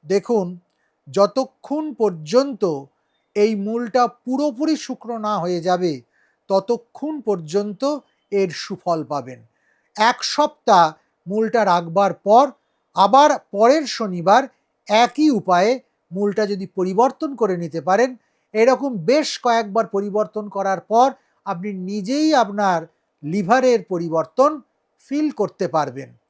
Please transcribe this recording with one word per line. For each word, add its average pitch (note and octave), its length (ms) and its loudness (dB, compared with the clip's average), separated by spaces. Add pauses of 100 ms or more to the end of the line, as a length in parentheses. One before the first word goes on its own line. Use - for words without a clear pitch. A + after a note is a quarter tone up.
দেখুন, F#3+ 420 0 (600)
যতক্ষণ G3+ 760 -2 (100)
পর্যন্ত G#3 680 -2 (720)
এই G#3 200 2
মূলটা A#3 480 -2 (200)
পুরোপুরি C#4+ 540 -2
শুকনো - 420 -12
না G#3+ 180 -4
হয়ে F3 240 -2
যাবে, F3+ 320 0 (560)
ততক্ষণ A#3 720 -4
পর্যন্ত G3 600 -4 (500)
এর F#3+ 180 0 (120)
সুফল F3 420 -4
পাবেন। B2+ 360 -8 (560)
এক A3+ 220 2 (160)
সপ্তাহ A#3 500 4 (440)
মূলটা A3 380 0
রাখবার F3 480 0 (140)
পর A#3 180 6 (500)
আবার A#3+ 340 6 (220)
পরের B3 360 4
শনিবার F#3+ 560 0 (440)
একই A#3+ 440 2
উপায়ে F#3 400 2 (400)
মূলটা G3 340 -2
যদি G3 200 -6 (100)
পরিবর্তন G#3+ 600 0
করে G3+ 220 0
নিতে E3 240 -6
পারেন, G3+ 280 2 (440)
এরকম B3+ 380 2 (140)
বেশ C4+ 240 2 (100)
কয়েকবার A3+ 480 0
পরিবর্তন G#3 600 -4
করার F#3+ 320 -4
পর A#3 260 4 (380)
আপনি G3 240 -8 (200)
নিজেই A#3 460 -2
আপনার G3+ 440 0 (440)
লিভারের G#3+ 600 2
পরিবর্তন E3+ 680 0 (520)
ফিল D4 280 -2
করতে G3 360 -4
পারবেন। C3+ 420 -4 (200)